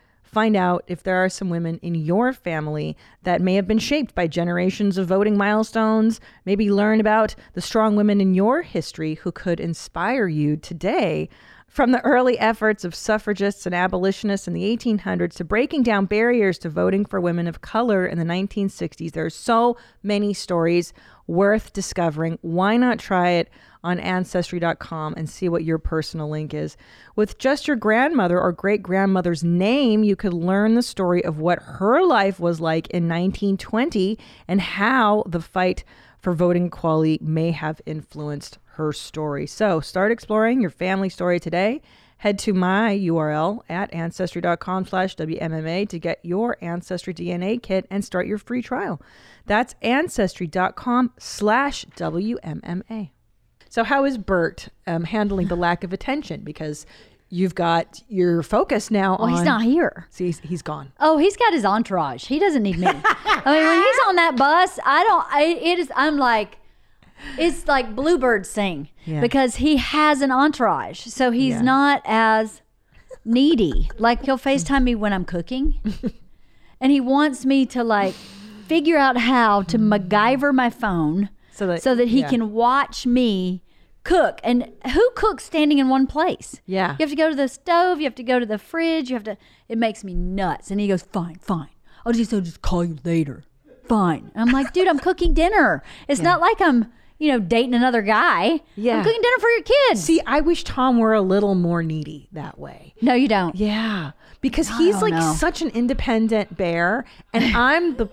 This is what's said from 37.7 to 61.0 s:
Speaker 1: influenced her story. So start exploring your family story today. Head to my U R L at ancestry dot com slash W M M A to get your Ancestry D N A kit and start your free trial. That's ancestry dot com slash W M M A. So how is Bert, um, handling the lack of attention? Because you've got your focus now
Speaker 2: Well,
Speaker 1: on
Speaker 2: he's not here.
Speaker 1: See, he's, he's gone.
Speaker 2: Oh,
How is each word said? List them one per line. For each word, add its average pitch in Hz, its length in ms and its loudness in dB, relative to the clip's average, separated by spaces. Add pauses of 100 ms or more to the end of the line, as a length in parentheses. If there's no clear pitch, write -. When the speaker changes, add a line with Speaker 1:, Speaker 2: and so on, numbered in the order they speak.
Speaker 1:
influenced 147 760 -10 (180)
her 156 160 -4
story. 147 540 -8
So 185 340 0
start 190 320 -2
exploring 226 480 0
your 185 100 0
family 190 380 -4
story 180 320 -2
today. 190 420 -2 (360)
Head 208 220 -2
to 208 140 -2
my 190 380 2
U 180 260 0
R 151 120 -2
L 165 380 -2
at 175 240 -8
ancestry 170 480 -6
dot 170 180 -2
com 185 280 -6
slash 185 300 -4
W 160 220 -6
M 165 140 -6
M 160 140 -6
A 175 200 -4
to 175 120 -10
get - 240 -6
your 190 400 -4
Ancestry 175 500 -8
D 175 180 -8
N 175 120 -4
A 214 160 -2
kit 190 320 -4
and 196 120 -4
start 180 240 -4
your 208 120 -6
free 240 240 -8
trial. 254 400 -6 (420)
That's 214 380 -2
ancestry 233 640 -2
dot 185 300 -2
com 247 420 0
slash 240 680 -2 (120)
W 175 460 -4
M 156 220 -10
M 175 260 -8
A. 214 220 -10 (560)
So 226 160 -2
how 277 220 2
is 269 100 -2
Bert, 185 520 -2 (180)
um, 170 180 -4
handling 196 440 -2
the 175 80 -2
lack 175 280 -2
of 175 80 -8
attention? 196 480 -6
Because 151 460 -10 (420)
you've 180 260 -2
got 170 540 -2
your 175 340 2
focus 247 480 0
now 190 280 2
Speaker 2:
Well, 226 100 0
Speaker 1:
on 240 60 2
Speaker 2:
he's - 80 2
not 247 200 2
here. 247 460 0
Speaker 1:
See, - 180 -8
he's, 175 120 -4
he's 156 240 -8
gone. 147 360 -10
Speaker 2:
Oh, 311 200 4